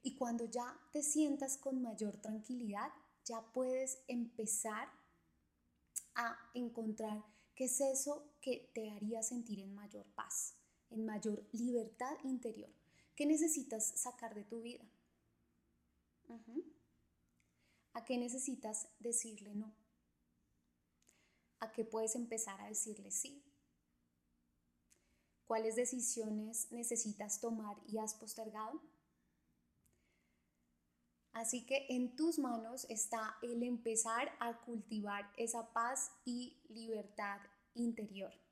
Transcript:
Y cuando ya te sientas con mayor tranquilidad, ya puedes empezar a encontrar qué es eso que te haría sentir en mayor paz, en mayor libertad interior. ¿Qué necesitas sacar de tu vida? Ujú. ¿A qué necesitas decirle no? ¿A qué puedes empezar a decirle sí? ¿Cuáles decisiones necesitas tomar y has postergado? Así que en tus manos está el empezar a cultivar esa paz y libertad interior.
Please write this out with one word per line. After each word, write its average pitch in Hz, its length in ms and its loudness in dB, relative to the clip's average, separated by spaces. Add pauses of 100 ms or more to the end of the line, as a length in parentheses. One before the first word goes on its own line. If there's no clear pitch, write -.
Y - 120 -4
cuando 233 300 0
ya 240 340 -2 (140)
te 294 100 2
sientas 277 540 4
con 262 240 0
mayor 214 400 0
tranquilidad, 220 720 -2 (320)
ya 226 160 -4 (100)
puedes 254 560 2
empezar 233 800 0 (1300)
a 233 220 0 (160)
encontrar 220 720 0 (300)
qué 262 100 2
es 247 160 4
eso 277 580 2
que - 340 -2
te 220 160 -2
haría 214 320 0
sentir 233 380 -2
en 196 160 -8
mayor 202 300 -12 (100)
paz, - 400 -2 (360)
en 220 140 0
mayor 214 460 0
libertad 240 720 2
interior. 233 460 -2 (480)
¿Qué 294 80 4
necesitas 302 760 4
sacar 240 340 -4
de 208 120 -8
tu 233 160 -6
vida? 233 240 -10 (1400)
Ujú. 233 360 -6 (1300)
¿A 233 120 -8
qué 247 120 0
necesitas 240 720 -2 (100)
decirle 214 540 -2
no? 214 200 -4 (1900)
¿A 226 120 -4
qué 220 140 0
puedes 220 300 2
empezar 226 460 -2
a 202 60 -8
decirle 208 440 -4
sí? 277 320 -2 (2000)
¿Cuáles 220 300 4
decisiones 226 960 0
necesitas 226 680 0
tomar 220 380 -2 (100)
y 214 120 0
has 220 160 -2
postergado? 220 680 -6 (2500)
Así 233 320 0
que 269 240 4
en 247 260 4
tus 320 240 4
manos 240 500 0
está 220 520 0
el 240 220 0
empezar 233 760 2
a 233 220 -2
cultivar 202 760 -4
esa 233 360 -2
paz 254 380 2 (140)
y 247 440 -4
libertad 214 720 -2 (340)
interior. 214 580 0 (200)